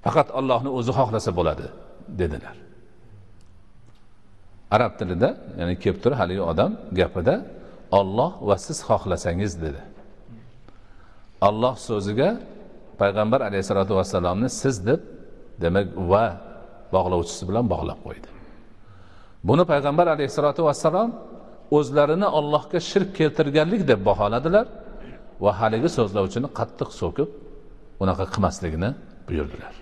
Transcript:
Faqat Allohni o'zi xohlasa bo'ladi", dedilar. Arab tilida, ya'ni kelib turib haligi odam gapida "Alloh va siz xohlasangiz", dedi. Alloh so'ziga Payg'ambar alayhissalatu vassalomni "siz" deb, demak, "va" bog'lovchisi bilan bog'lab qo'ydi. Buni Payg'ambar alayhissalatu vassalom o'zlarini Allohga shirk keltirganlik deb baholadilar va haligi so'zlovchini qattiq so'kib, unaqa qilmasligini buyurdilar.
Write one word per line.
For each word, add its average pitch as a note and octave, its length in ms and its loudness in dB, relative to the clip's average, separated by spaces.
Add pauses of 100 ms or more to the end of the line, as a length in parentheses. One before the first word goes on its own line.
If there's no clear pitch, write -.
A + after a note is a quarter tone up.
Faqat C3+ 280 2
Allohni C3 400 0
o'zi B2+ 220 0
xohlasa A2 440 0
bo'ladi", D#2+ 300 0 (420)
dedilar. F2+ 480 -4 (2250)
Arab A2 240 4
tilida, F#2 340 0 (280)
ya'ni F2 220 -2
kelib F#2 220 0
turib C3 160 2
haligi F#2+ 260 0
odam E2+ 280 2 (220)
gapida F#2 420 2 (540)
"Alloh G#2 520 2
va G2+ 180 2
siz D#3 240 -10
xohlasangiz", F#2 680 -2 (100)
dedi. D2+ 200 -8 (1600)
Alloh A2 380 4
so'ziga G#2 540 0 (680)
Payg'ambar G#2+ 440 2
alayhissalatu G2 540 0
vassalomni F#2 560 0
"siz" C3+ 340 -2
deb, B2 160 2 (540)
demak, F2+ 320 2 (160)
"va" F#2+ 220 4 (640)
bog'lovchisi F2+ 580 0
bilan G2+ 240 0
bog'lab D#2+ 320 -4
qo'ydi. - 260 -14 (1120)
Buni C#3+ 240 4
Payg'ambar D3 420 2
alayhissalatu D3 580 0
vassalom E3 460 2 (580)
o'zlarini D3 600 4
Allohga D3 520 0
shirk F#3+ 340 0
keltirganlik D#3 720 2
deb A2 160 6
baholadilar A#2 640 2 (720)
va G2 120 4
haligi A2 360 2
so'zlovchini G#2+ 640 0
qattiq - 400 -6
so'kib, C3+ 360 -2 (720)
unaqa F#2+ 240 0
qilmasligini F2+ 680 -2 (340)
buyurdilar. D2 580 -6